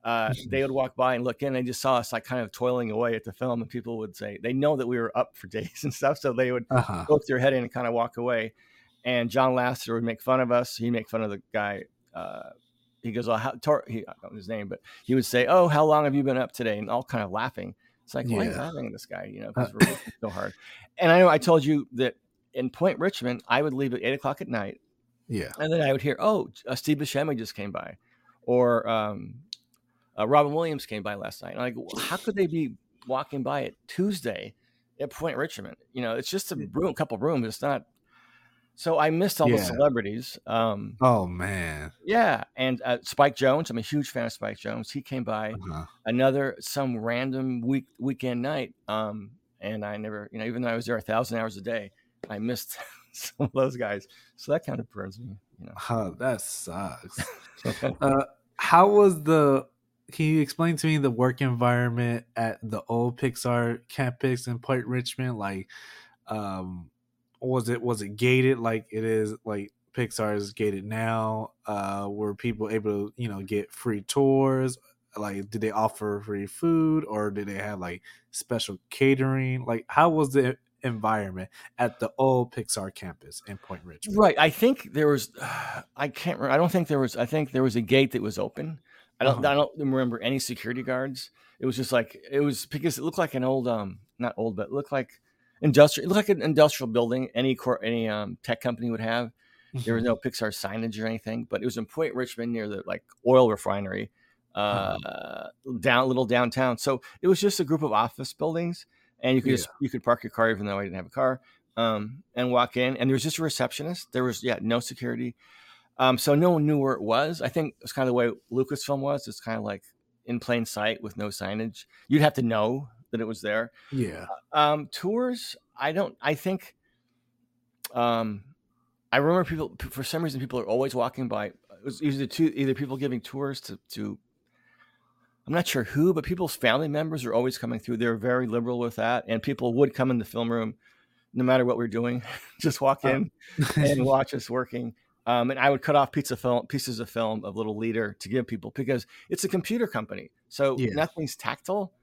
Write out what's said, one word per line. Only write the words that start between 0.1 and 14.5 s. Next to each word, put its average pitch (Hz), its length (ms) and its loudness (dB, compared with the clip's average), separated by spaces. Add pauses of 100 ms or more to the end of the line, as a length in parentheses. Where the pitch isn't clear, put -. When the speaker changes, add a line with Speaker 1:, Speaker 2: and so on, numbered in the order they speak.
Speaker 2:
Mm-hmm. 127 180 -6
Speaker 1:
they 135 140 0
would 135 80 -2
walk 131 260 -2
by 127 180 2
and 120 80 -4
look 123 200 -4
in, 139 60 -2
and 131 60 -2
they 127 80 -2
just 123 180 -6
saw 131 140 4
us, 117 180 0
like, 113 120 -4
kind 127 160 -4
of 110 100 -6
toiling 123 400 -2
away 113 240 0
at 110 80 -6
the 113 100 -12
film, 120 280 -2
and 110 80 -8
people 117 300 -8
would 107 180 -10
say, 104 260 -10
they 117 100 -2
know 143 220 4
that 127 120 -2
we 123 120 0
were 113 180 -2
up - 200 -2
for 95 100 -18
<laughs> 107 120 -8
days - 240 -10
and 139 100 -2
stuff, 139 240 0
so 131 160 -2
they 123 180 0
would 123 180 -2
Speaker 2:
Uh-huh. 104 380 0
Speaker 1:
poke 151 200 4
their 131 120 2
head 135 140 4
in 123 100 0
and 117 100 -8
kinda 123 180 -2
walk 117 260 0
away. 117 360 -2 (520)
And 120 240 2
John 131 240 4
Lasseter 123 420 0
would 113 80 -2
make 117 180 -4
fun 131 180 2
of 123 120 2
us. 120 260 0
He'd 117 140 -2
make 117 180 -2
fun 113 140 -2
of 107 60 -4
the 101 120 -8 (120)
guy. 101 300 -2 (300)
Uh, - 380 -12 (500)
he 113 100 -6
goes, 113 160 -4
"Oh, 117 80 2
how," 120 160 -2
Tor-, 147 340 0
he, 113 220 -8
I - 140 -16
don't - 100 -16
know 107 60 -16
his 92 100 -16
name, 104 220 -6